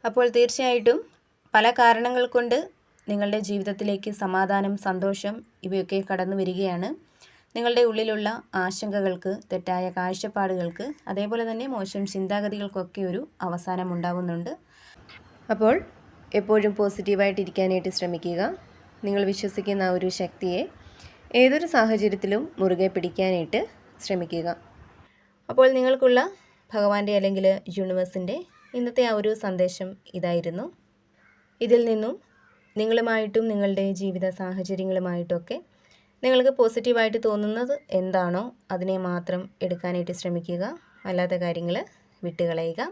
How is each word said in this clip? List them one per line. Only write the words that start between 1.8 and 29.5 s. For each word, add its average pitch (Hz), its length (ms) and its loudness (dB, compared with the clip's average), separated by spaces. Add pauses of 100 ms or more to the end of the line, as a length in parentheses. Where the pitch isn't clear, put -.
കൊണ്ട് 240 220 2 (520)
നിങ്ങളുടെ 208 380 0
ജീവിതത്തിലേക്ക് 202 640 -4 (100)
സമാധാനം, 196 520 2 (120)
സന്തോഷം 196 500 -2 (300)
ഇവയൊക്കെ 190 320 -2 (120)
കടന്നു 185 300 -2
വരികയാണ്. 185 480 -2 (680)
നിങ്ങളുടെ 240 340 2
ഉള്ളിലുള്ള 214 400 -2 (340)
ആശങ്കകൾക്ക്, 190 680 -2 (200)
തെറ്റായ 180 340 -2 (120)
കാഴ്ചപ്പാടുകൾക്ക്, 185 880 -4 (260)
അതേപോലെ 214 380 -2
തന്നെ 226 160 -6 (100)
മോശം 196 280 -6 (100)
ചിന്താഗതികൾക്കൊക്കെ 196 960 -4
ഒരു 190 120 -4 (260)
അവസാനം 180 480 -4
ഉണ്ടാവുന്നുണ്ട്. 175 580 -4 (1000)
അപ്പോൾ 220 220 4 (640)
എപ്പോഴും 208 400 4
പോസിറ്റീവായിട്ടിരിക്കാനായിട്ട് 190 1200 0
ശ്രമിക്കുക. 175 420 -4 (640)
നിങ്ങൾ 202 160 0 (100)
വിശ്വസിക്കുന്ന 196 580 -2
ആ 180 80 2
ഒരു 185 120 0 (100)
ശക്തിയെ 180 420 -2 (800)
ഏതൊരു 294 340 4
സാഹചര്യത്തിലും 208 680 2 (160)
മുറുകെ 185 360 2
പിടിക്കാനായിട്ട് 180 640 0 (440)
ശ്രമിക്കുക. 170 420 -4 (1000)
അപ്പോൾ 262 180 8 (100)
നിങ്ങൾക്കുള്ള 254 420 6 (540)
ഭഗവാന്റെ 202 460 2
അല്ലെങ്കിൽ 196 260 0 (320)
യൂണിവേഴ്സിൻ്റെ 185 580 -2 (420)
ഇന്നത്തെ 240 320 0
ആ - 100 0
ഒരു 214 120 0 (120)
സന്ദേശം 185 460 -2 (280)